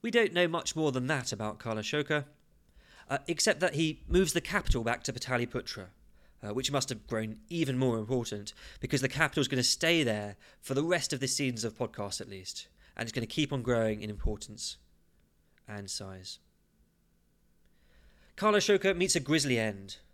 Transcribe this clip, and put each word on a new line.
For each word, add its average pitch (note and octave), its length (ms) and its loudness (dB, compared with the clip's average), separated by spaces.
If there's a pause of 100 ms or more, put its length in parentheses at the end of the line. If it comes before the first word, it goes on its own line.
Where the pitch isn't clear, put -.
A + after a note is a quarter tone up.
We A3+ 100 -4
don't A3 220 6
know F3 140 6
much E3 280 -2
more D#3 160 4
than B2+ 160 0
that C#3 240 0
about G#2+ 260 -4
Kala A2 240 -2
Shoka, D3 440 0 (840)
uh, C#3 80 -2 (100)
except E3+ 320 2
that F3 140 2
he D#3 340 0
moves F3 260 4
the E3+ 80 0
capital E3 420 2
back A#2 200 -2
to C3 100 -4
Pataliputra, A#2+ 760 -4 (560)
uh, G#2 100 -8
which C3 180 -2
must C3+ 180 0
have A2 180 -8
grown A2 300 -4 (120)
even D3 280 0
more B2+ 200 2
important, A2 560 -4 (260)
because B2+ 220 0
the C3 80 0
capital D3 320 2
is B2 60 2
gonna B2+ 160 0
stay E3 400 4
there G#2 320 -2 (260)
for - 140 -4
the C#3+ 80 2
rest E3+ 280 0
of C3+ 80 -2
this C3+ 160 -2
seasons B2 280 -2
of A2 140 -6
podcast G#2 440 -6
at - 80 -12
least, F#2+ 380 -12 (280)
and A#2 100 -4
it's A2+ 60 -10
gonna A#2 140 -2
keep D3 260 -2
on C3 120 -2
growing A2 380 2
in G#2+ 100 -8
importance G#2 680 -6 (920)
and G2+ 220 -10
size. F#2+ 480 -12 (2000)
Kala G#3 240 4
Shoka F#3+ 360 4
meets F3+ 200 2
a E3+ 40 2
grisly C#3 380 2
end. G2 400 -4 (160)